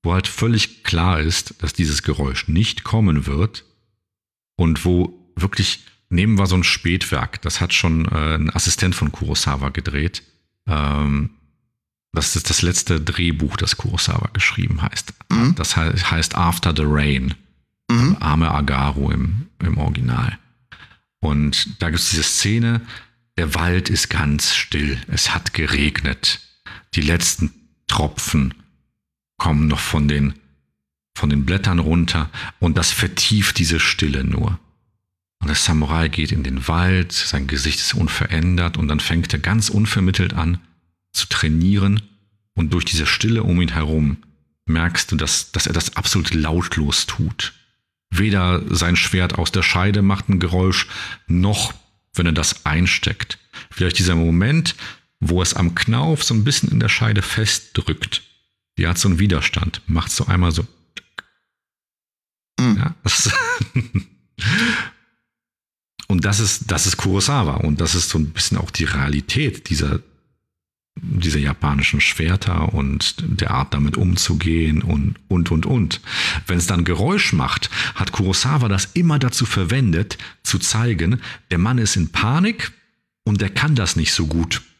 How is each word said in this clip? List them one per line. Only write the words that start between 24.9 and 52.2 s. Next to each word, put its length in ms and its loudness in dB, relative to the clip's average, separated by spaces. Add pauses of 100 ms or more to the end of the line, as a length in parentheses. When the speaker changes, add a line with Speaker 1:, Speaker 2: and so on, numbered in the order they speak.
Speaker 1:
es 260 -2
hat 200 -6
geregnet. 840 -2 (540)
Die 60 2
letzten 520 0 (340)
Tropfen 680 0 (840)
kommen 300 2
noch 100 0
von 300 0
den, 260 0 (800)
von 160 0
den 140 2
Blättern 340 0
runter 520 0 (280)
und 200 2
das 120 0
vertieft 680 0
diese 200 2
Stille 460 0
nur. 340 0 (840)
Und 80 -4
der 80 -2
Samurai 520 2
geht 240 -2
in 100 0
den 240 -4
Wald, 460 0
sein 340 -2
Gesicht 340 -2
ist 140 -2
unverändert 840 0
und 100 0
dann 120 0
fängt 320 -2
er 60 -2
ganz 300 0
unvermittelt 640 2
an 240 0 (540)
zu 160 -4
trainieren 720 2 (540)
und 180 0
durch 120 0
diese 220 0
Stille 360 0
um 180 2
ihn 120 0
herum 440 0 (480)
merkst 480 0
du, 40 0
dass, 360 -2
dass 140 -2
er 60 -4
das 240 -2
absolut 380 -2
lautlos 720 0
tut. 460 -4 (560)
Weder 540 2 (120)
sein 220 2
Schwert 380 0
aus 180 -2
der 120 0
Scheide 360 2
macht 280 2
ein 120 4
Geräusch, 460 2 (400)
noch 480 2 (400)
wenn 120 0